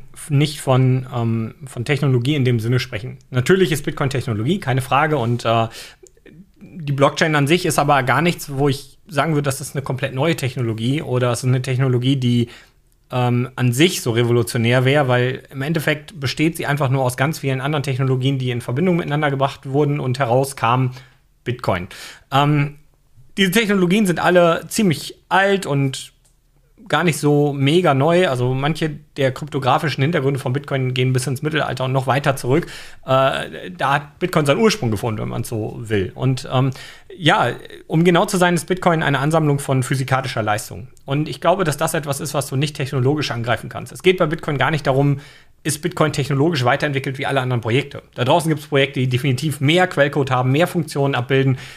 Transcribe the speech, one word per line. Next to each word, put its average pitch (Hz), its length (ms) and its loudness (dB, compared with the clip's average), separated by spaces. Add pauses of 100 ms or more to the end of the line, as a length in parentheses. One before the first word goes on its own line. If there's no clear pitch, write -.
(140)
f-, - 160 -16
nicht 147 320 0
von, 127 520 2
ähm, 113 420 -2 (100)
von 120 180 -10
Technologie 131 520 0
in 135 100 0
dem 120 160 2
Sinne 123 180 0
sprechen. 123 380 -8 (140)
Natürlich 165 420 2
ist 143 100 -4
Bitcoin 147 260 -2
Technologie, 117 500 -2
keine 131 220 -2
Frage. 151 360 0
Und, 117 260 -2
äh, 113 240 2 (920)
die 147 320 -8
Blockchain 151 420 2
an 143 120 4
sich 180 180 2
ist 160 140 2
aber 143 240 4
gar 123 180 2
nichts, 170 300 -2
wo 139 180 2
ich - 280 -6 (100)
sagen 143 260 -2
würde, 147 100 2
das 131 160 -2
ist - 160 -10
eine 143 60 -2
komplett 135 320 -6
neue 156 220 0
Technologie 123 640 -2
oder 123 300 0
es 113 80 -2
ist 127 100 0
eine 127 120 2
Technologie, 127 540 0
die, 120 320 2 (640)
ähm, 123 440 0
an 123 180 0
sich 175 280 2
so 123 100 -2
revolutionär 120 720 2
wäre, 139 220 2
weil 123 420 0
im 135 120 -8
Endeffekt 151 580 -4
besteht 156 380 -2
sie 127 80 -4
einfach 143 240 0
nur 135 140 0
aus 127 140 -2
ganz 156 220 -2
vielen 131 200 -2
anderen 143 240 -2
Technologien, 131 540 -2
die 127 140 -4
in 120 100 -4
Verbindung 165 360 0
miteinander 151 340 -2
gebracht 135 360 -4
wurden 143 320 0
und 131 200 -4
heraus 135 360 0
kam 127 360 2 (520)
Bitcoin. 98 440 -4 (440)
Ähm, 143 440 2 (600)
diese 196 140 4
Technologien 202 540 2
sind 175 140 0
alle 170 480 4
ziemlich - 480 0 (140)
alt 190 360 2
und 139 460 -2 (800)
gar 151 140 2
nicht 170 160 2
so 147 340 2
mega 143 400 4
neu. 170 340 4
Also 127 260 0
manche 151 360 -2
der 143 420 -4
kryptografischen 139 680 -2
Hintergründe 139 380 0
von 127 140 -4
Bitcoin 131 400 -4
gehen 127 200 0
bis 127 140 -2
ins 131 140 -4
Mittelalter 143 440 -2
und 127 80 -2
noch 131 140 0
weiter 135 280 2
zurück. 139 300 0 (400)
Äh, 135 640 0
da 143 220 -2
hat 147 260 -4
Bitcoin 175 260 0
seinen 143 140 4
Ursprung 202 320 2
gefunden, 110 300 -4
wenn 117 80 -4
man 120 140 -6
so 117 360 -8
will. 104 360 -2
Und, - 360 -2
ähm, 131 200 2 (440)
ja, 170 360 2 (360)
um 160 160 2
genau 175 220 4
zu 202 120 -2
sein, 175 180 4
ist 170 100 -4
Bitcoin 175 380 0
eine 143 160 0
Ansammlung 147 400 2
von 131 240 0
physikalischer 131 580 -2
Leistung. 107 460 -4 (180)
Und 147 240 -2
ich - 100 -10
glaube, 185 240 2
dass 151 140 -2
das 156 160 -2
etwas 147 260 -4
ist, 165 140 -8
was 143 140 -2
du - 80 -6
nicht 143 200 -2
technologisch 135 560 0
angreifen 117 380 -4
kannst. 113 240 -12
Es - 100 -14
geht 185 140 4
bei 180 80 2
Bitcoin 151 320 -2
gar 131 140 2
nicht 156 160 -2
darum, 143 320 4 (440)
ist 147 180 -6
Bitcoin 160 300 0
technologisch 143 540 0
weiterentwickelt 135 540 0
wie 135 60 -4
alle 135 140 0
anderen 127 220 0
Projekte. 117 400 -2 (140)
Da 127 100 -2
draußen 156 240 2
gibt's 147 180 -2
Projekte, 139 320 0
die 131 80 0
definitiv 131 540 -2
mehr 170 260 4
Quellcode 143 440 0
haben, 127 200 2
mehr 156 160 4
Funktionen 139 460 -2
abbilden 135 440 2 (200)